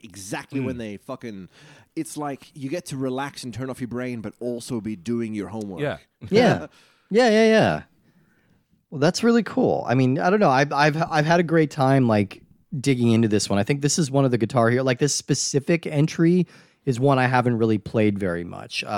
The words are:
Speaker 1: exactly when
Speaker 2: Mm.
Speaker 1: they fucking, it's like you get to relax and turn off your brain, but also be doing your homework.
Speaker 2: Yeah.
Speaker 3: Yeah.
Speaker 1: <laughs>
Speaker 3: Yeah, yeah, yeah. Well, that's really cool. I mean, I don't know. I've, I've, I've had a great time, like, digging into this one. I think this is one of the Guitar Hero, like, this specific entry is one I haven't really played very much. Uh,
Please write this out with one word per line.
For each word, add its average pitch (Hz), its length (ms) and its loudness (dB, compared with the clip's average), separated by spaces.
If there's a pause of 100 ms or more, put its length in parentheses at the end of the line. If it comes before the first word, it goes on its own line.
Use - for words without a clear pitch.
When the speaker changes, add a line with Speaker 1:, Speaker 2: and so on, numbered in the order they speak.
Speaker 1:
exactly 120 600 -12
when 127 160 -6
Speaker 2:
Mm. - 20 -12
Speaker 1:
they 104 200 -10
fucking, 104 500 -14 (480)
it's 160 200 -10
like 143 380 -10
you 135 140 -10
get 170 180 -8
to 143 100 -10
relax 131 460 -6
and 123 100 -12
turn 127 180 -8
off 120 100 -12
your 123 80 -8
brain, 123 320 -8
but 104 180 -10
also 120 420 -6
be 107 140 -6
doing 113 400 -4
your 101 140 -6
homework. 104 320 -10
Speaker 2:
Yeah. 143 180 -6 (320)
Speaker 3:
Yeah. 202 360 4 (220)
Speaker 1:
<laughs> - 220 -20
Speaker 3:
Yeah, 226 200 4
yeah, 220 180 6
yeah. 190 340 4 (1080)
Well, 143 100 -6
that's 170 220 2
really 233 200 4
cool. 127 440 0
I 120 80 0
mean, 131 240 2
I 180 120 0
don't 208 100 4
know. 185 100 4
I've, 143 220 2
I've, 147 240 2 (140)
I've 151 160 2
had 170 140 4
a - 20 2
great 156 280 2
time, 135 380 2
like, 104 340 0 (380)
digging 120 320 2
into 113 160 4
this 101 200 0
one. 101 100 0
I 101 40 2
think 143 200 -2
this 147 160 0
is 147 120 0
one 139 140 2
of 131 60 2
the 120 80 0
Guitar 113 320 2
Hero, 127 120 2
like, 127 160 0
this 139 160 0
specific 151 720 -2
entry 165 600 2 (400)
is 123 120 0
one 135 200 4
I 127 80 2
haven't 123 320 2
really 110 180 2
played 104 420 0
very 87 260 -4
much. 95 400 -12
Uh, - 140 -14